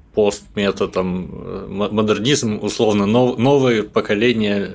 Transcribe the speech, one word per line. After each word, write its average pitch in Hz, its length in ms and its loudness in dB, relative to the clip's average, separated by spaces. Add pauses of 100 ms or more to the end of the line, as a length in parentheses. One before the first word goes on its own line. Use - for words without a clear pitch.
(140)
постмета, 101 760 0
там, 92 440 -4
э, 95 360 -12
мо-, 101 240 -4
модернизм, 107 680 0
условно, 104 440 2
нов-, 123 320 2
новое 127 460 2
поколение, 107 920 0